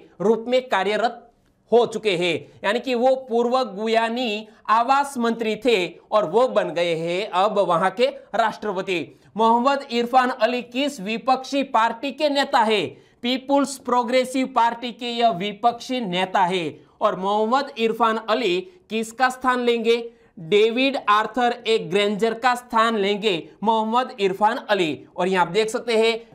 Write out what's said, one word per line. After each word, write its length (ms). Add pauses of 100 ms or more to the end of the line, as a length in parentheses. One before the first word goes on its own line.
(200)
रूप 280
में 200
कार्यरत 560 (480)
हो 140
चुके 260
हैं, 520
यानी 160
कि 140
वो 200 (100)
पूर्व 380 (120)
गुयानी 720 (220)
आवास 480
मंत्री 380
थे 300 (240)
और 200
वो 180
बन 220
गए 260
हैं 380
अब 260
वहां 320
के 140 (280)
राष्ट्रपति। 840 (160)
मोहम्मद 540
इरफान 400
अली 340
किस 360
विपक्षी 640
पार्टी 480
के 180
नेता 300
है? 240 (380)
पीपुल्स 560
प्रोग्रेसिव 760
पार्टी 360
के 180
यह 200
विपक्षी 720
नेता 400
है। 360 (220)
और 180
मोहम्मद 600
इरफान 420
अली 400 (300)
किसका 400
स्थान 300
लेंगे? 440 (360)
डेविड 560 (120)
आर्थर 460 (120)
ए 140
ग्रेंजर 540
का 200
स्थान 420
लेंगे 360 (300)
मोहम्मद 480 (100)
इरफान 400
अली। 460 (100)
और 120
यहाँ 180
आप 60
देख 180
सकते 260
हैं 240 (140)